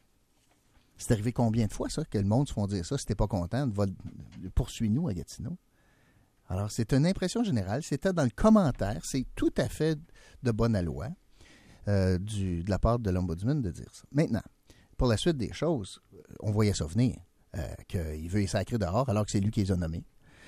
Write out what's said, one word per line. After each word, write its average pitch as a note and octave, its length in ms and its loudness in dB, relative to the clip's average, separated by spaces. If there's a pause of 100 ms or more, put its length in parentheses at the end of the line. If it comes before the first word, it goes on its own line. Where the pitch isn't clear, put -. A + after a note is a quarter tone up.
(1000)
C'est - 160 2
arrivé A2 180 0
combien A2+ 340 2
de - 60 -4
fois, - 160 -4
ça, D3+ 160 -4
que - 140 -4
le G2 80 2
monde A#2+ 200 4
se - 60 -6
font G#2 140 0
dire G2+ 200 -2
ça, « C#3 120 -4
Si - 80 -10
t'es G#2+ 100 -2
pas A2 100 4
content, G#2+ 420 -2
va, G2+ 180 2 (680)
poursuis-nous A#2 540 0
à G2 60 -2
Gatineau ». G2+ 420 -8 (920)
Alors, G2+ 220 -4
c'est - 220 -2
une C#3 140 4
impression F#3+ 360 0
générale, A#2+ 400 -2
c'était E3 300 -2
dans E3+ 100 0
le B2 80 2
commentaire, E3 720 4
c'est C3 320 -4
tout D#4+ 220 0
à C3 120 2
fait D#3 300 0 (460)
de B2+ 80 2
bonne A2 280 2
loi, D2+ 280 -4 (800)
euh, F#2+ 300 4
du, F#2+ 440 -2
de G2 80 -2
la F#2 80 2
part A#2 220 2
de G#2+ 100 0
l'ombudsman F#2 500 0
de G2 100 -2
dire - 200 -12
ça. - 220 -20
Maintenant, C3+ 300 2 (540)
pour C3 120 4
la A2 80 6
suite D#3+ 220 0
des G2+ 140 -4
choses, C#3 480 -4 (380)
on G#2+ 140 -2
voyait G#2 220 4
ça D#2+ 100 -2
venir, F#2+ 320 0 (400)
euh, D#2+ 100 -4 (220)
qu'il D#2+ 400 -6
veut G#2 120 0
les G2+ 60 2
sacrer A2 320 -2
dehors G#2 300 0
alors G#2 160 2
que - 80 -6
c'est G#2+ 80 2
lui G2+ 100 0
qui - 100 0
les F#2+ 120 2
a F#2 40 2
nommés. E2+ 280 -4 (440)